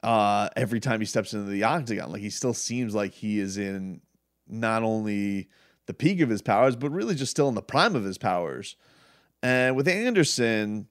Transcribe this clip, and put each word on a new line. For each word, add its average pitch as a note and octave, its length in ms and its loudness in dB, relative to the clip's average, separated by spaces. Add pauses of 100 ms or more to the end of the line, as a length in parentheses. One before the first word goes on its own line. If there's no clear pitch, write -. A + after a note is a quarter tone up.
uh, G#2 540 4
every A2 240 0
time A#2 180 0
he G#2+ 80 -2
steps - 260 -2
into G#2 160 -6
the G2 140 -2
octagon. A#2 480 0
Like, G2 100 -8
he G#2 100 -6
still B2 220 -2
seems A#2 440 -4
like G2+ 180 -2
he G#2+ 240 -2
is G2 180 -2
in G2 440 -6 (480)
not A2+ 360 0
only G#2 640 -2 (380)
the - 80 -8
peak F3+ 260 2
of D3 80 4
his G#2+ 140 0
powers, A#2+ 340 4
but C#3 140 -4
really G3 260 -2
just C3 160 -4
still C#3+ 160 2
in A#2+ 80 0
the F#2+ 60 -4
prime F3 340 2
of A2 80 0
his F#2+ 140 -6
powers. E2+ 580 -2 (680)
And B2+ 320 2
with C3+ 140 2
Anderson B2 1040 2